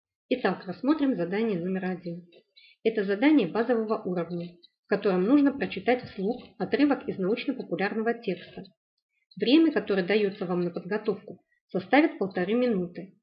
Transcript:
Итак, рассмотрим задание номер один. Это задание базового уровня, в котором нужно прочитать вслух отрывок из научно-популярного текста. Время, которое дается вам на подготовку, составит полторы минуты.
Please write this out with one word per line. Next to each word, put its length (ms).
Итак, 360
рассмотрим 520
задание 420
номер 280
один. 420
Это 180
задание 460
базового 560
уровня, 520
в 20
котором 380
нужно 280
прочитать 520
вслух 400
отрывок 500
из 100
научно-популярного 960
текста. 480
Время, 360
которое 340
дается 400
вам 140
на 100
подготовку, 680
составит 520
полторы 360
минуты. 680